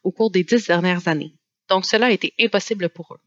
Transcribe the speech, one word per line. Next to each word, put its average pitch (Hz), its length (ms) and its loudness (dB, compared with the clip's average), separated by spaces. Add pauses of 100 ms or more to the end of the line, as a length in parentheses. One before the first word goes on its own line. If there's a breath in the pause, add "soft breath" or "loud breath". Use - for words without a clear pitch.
au 185 80 -2
cours 220 180 -2
des 180 140 2
dix 226 240 0
dernières 175 400 0
années. 151 260 -4 (340)
Donc, 190 180 0
cela 226 220 2
a 247 40 4
été - 280 -2
impossible 202 500 -2
pour - 240 -16
eux. - 140 -20